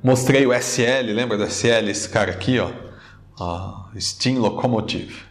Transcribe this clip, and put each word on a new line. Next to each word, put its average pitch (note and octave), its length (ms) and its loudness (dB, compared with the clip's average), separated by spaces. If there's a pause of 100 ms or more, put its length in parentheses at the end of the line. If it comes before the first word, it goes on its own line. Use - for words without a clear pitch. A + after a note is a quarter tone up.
mostrei C3 460 4
o B2 40 4
S A#2+ 320 0
L, B2 280 0
lembra A2+ 260 0
do G#2 60 0
S A#2 260 0
L, A2 180 4
esse G2+ 200 -4
cara G2 240 0
aqui, B2 260 0
ó? F2 140 -2 (640)
A F#2 500 -8 (120)
Steam B2+ 400 -2
Locomotive. A2 720 -2 (160)